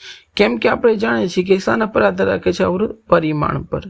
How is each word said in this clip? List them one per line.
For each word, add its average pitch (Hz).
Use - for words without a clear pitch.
કેમ 226
કે 240
આપણે 247
જાણીએ 220
છીએ 180
કે 190
શાના 226
પર 214
આધાર 196
રાખે 185
છે 185
અવરોધ? 185
પરિમાણ 156
પર. 151